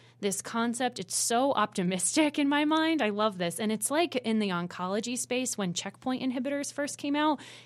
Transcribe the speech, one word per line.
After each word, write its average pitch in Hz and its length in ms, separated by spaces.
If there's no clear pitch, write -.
this 196 200
concept. 240 600
It's - 160
so 254 360
optimistic 208 840
in 285 100
my 294 160
mind. 320 380
I 214 60
love 208 300
this. 170 200
And 214 140
it's 214 180
like 311 240
in 226 240
the 208 120
oncology 185 680
space 247 400
when 180 160
checkpoint 254 480
inhibitors 277 500
first 285 240
came 285 200
out. 302 240